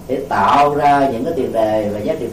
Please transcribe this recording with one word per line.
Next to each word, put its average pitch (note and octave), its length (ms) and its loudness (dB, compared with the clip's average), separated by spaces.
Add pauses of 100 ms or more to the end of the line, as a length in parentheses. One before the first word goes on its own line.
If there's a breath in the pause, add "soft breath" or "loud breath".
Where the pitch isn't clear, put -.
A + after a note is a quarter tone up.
để B2+ 220 -4
tạo C#3 460 2
ra C#3+ 360 4
những A#2 140 -4
cái E3 80 -4
tiền B2 180 -4
đề A2 420 0
và G#2 60 -6
giá D#3 200 -2
trị A#2 140 -6